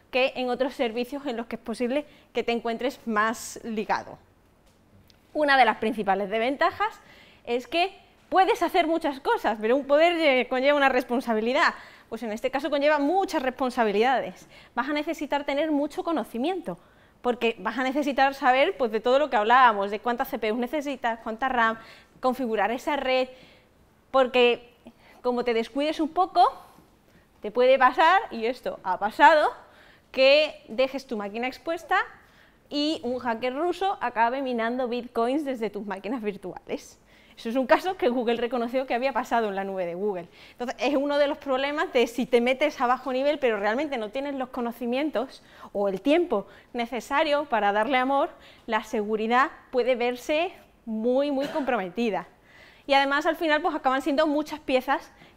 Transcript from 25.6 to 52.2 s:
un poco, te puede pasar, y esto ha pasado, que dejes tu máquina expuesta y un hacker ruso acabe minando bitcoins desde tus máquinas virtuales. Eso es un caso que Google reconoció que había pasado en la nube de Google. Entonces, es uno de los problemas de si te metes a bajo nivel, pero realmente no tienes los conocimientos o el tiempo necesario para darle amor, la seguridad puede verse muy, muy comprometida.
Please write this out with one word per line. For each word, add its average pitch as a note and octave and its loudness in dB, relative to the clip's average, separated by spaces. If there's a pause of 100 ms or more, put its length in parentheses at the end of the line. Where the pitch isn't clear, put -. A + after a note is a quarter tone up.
un D4+ 0
poco, F4+ 4 (920)
te G#3 -8
puede B3+ 6
pasar, E4 6
y A3+ -6
esto A#3 -6
ha F#3 -4
pasado, D4+ 6 (640)
que C#4 4
dejes C4 -4
tu A3 -6
máquina G#3 -6
expuesta E4 -2 (680)
y D4 -2
un B3 -4
hacker A#3+ -4
ruso F4+ -2
acabe A#3+ 0
minando B3 -2
bitcoins B3 -2
desde A#3 -4
tus G3 -10
máquinas G3+ -6
virtuales. - -10 (380)
Eso - -10
es A3+ -4
un C4 0
caso F4 2
que D#4 0
Google A#3+ 0
reconoció A#3+ -2
que C#4 -2
había B3+ 0
pasado A#3 0
en G3 -4
la G3 -2
nube F#3+ -4
de E3+ -6
Google. F3+ -4 (240)
Entonces, B3 -10
es B3+ 0
uno C#4+ 0
de C#4+ 4
los D4 -4
problemas C#4+ -2
de B3 2
si - -4
te A#3+ 4
metes C4 0
a B3 2
bajo B3+ -2
nivel, C#4+ 0
pero A3+ 0
realmente B3+ -2
no G#3+ -6
tienes C#4 -6
los C4 -6
conocimientos B3 -4 (280)
o G3+ -2
el F#3+ -4
tiempo C#4 0 (240)
necesario C#4 -2
para G#3 0
darle A3 0
amor, C#4 0 (360)
la A3 -2
seguridad A3 0 (200)
puede B3 0
verse B3 -2 (340)
muy, B3 0
muy C#4 -2
comprometida. A#3 -2 (600)